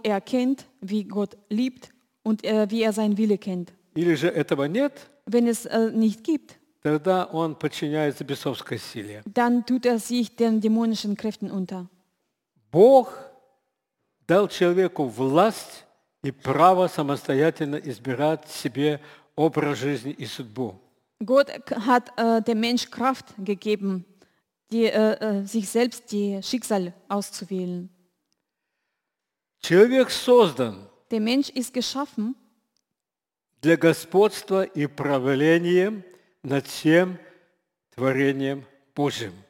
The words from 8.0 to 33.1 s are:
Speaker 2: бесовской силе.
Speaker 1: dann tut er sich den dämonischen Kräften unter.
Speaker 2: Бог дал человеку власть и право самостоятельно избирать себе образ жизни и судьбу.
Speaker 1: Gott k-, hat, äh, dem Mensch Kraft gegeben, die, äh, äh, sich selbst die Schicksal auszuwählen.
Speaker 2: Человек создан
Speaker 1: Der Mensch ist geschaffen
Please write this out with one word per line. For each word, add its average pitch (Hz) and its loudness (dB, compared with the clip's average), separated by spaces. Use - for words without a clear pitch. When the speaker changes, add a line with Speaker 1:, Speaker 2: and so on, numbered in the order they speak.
Speaker 2:
бесовской 131 -6
силе. 104 -14
Speaker 1:
dann 240 0
tut 247 -2
er 233 2
sich 240 -4
den 226 2
dämonischen 220 0
Kräften 208 -8
unter. 185 -8
Speaker 2:
Бог 240 8
дал 190 4
человеку 175 2
власть 135 0
и 139 -6
право 175 4
самостоятельно 143 -2
избирать 135 -4
себе 143 -4
образ 147 0
жизни 135 -4
и 151 -14
судьбу. 110 -10
Speaker 1:
Gott 269 2
k-, 214 -6
hat, 247 0
äh, 226 2
dem 220 -2
Mensch 233 -2
Kraft 247 -4
gegeben, 196 -4
die, 226 2
äh, 214 0
äh, - -10
sich 196 -4
selbst 233 -2
die 202 -4
Schicksal 196 -4
auszuwählen. 185 -6
Speaker 2:
Человек 240 6
создан 127 2
Speaker 1:
Der 220 -2
Mensch 247 0
ist - -8
geschaffen 254 -6